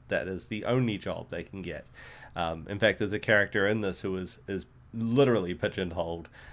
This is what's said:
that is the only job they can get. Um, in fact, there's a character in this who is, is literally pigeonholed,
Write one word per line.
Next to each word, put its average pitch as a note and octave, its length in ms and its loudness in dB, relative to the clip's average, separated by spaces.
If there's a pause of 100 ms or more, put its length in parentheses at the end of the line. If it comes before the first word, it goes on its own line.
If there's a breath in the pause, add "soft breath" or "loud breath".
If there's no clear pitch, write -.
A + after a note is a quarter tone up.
that F2+ 200 0
is F#2 180 -6
the G#2+ 180 -6
only A#2 340 2
job E2 320 -6
they E2+ 120 -6
can F#2+ 200 -12
get. D#2+ 220 -8 (520 loud breath)
Um, E2 320 -4
in G2+ 100 -6
fact, G#2 220 4
there's G#2 120 0
a G#2 60 -2
character G2+ 480 4
in G#3+ 140 4
this G3 220 -2
who - 140 -2
is, F#2 300 -8
is F#2+ 200 -6 (260)
literally A2+ 640 4
pigeonholed, E2+ 760 -4 (240 loud breath)